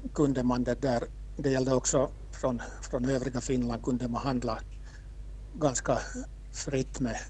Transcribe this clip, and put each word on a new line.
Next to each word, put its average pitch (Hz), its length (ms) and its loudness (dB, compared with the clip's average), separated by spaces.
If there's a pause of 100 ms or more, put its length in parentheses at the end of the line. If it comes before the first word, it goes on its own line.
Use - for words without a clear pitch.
(140)
kunde 139 280 4
man 123 220 2
det 120 180 0
där, 123 200 4 (340)
det 139 140 2
gällde 131 240 4
också 131 360 4 (300)
från, 233 220 0 (280)
från 127 200 2
övriga 127 300 0
Finland, 120 420 0
kunde 123 260 0
man 117 140 -2
handla 120 360 0 (1000)
ganska - 400 2 (540)
fritt - 480 -2
med, 117 160 0 (140)